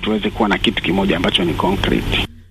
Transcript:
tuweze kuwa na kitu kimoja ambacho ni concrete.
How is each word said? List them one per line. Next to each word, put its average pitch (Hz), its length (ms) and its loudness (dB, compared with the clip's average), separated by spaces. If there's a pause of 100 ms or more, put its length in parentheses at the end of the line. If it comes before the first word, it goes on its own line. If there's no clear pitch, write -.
tuweze 104 280 0
kuwa 107 180 0
na 98 100 0
kitu - 240 0
kimoja 92 340 2
ambacho - 280 0
ni 80 100 0
concrete. - 720 0 (240)